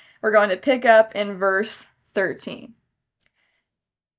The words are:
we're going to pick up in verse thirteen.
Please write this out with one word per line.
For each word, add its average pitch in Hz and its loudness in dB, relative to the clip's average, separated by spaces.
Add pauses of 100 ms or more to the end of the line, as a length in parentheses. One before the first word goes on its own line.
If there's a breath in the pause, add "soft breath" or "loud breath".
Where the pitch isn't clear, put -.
(240 soft breath)
we're 220 -2
going 208 4
to 185 -4
pick 254 -2
up 220 4
in 202 -6
verse 190 -4 (300)
thirteen. - -8 (1500)